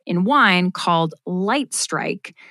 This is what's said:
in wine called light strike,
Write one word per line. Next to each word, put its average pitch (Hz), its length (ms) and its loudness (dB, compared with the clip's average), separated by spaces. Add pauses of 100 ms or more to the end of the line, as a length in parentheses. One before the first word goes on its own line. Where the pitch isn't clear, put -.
in 175 180 0
wine 196 480 4
called 165 420 0 (100)
light 202 480 -4
strike, - 640 -6 (160)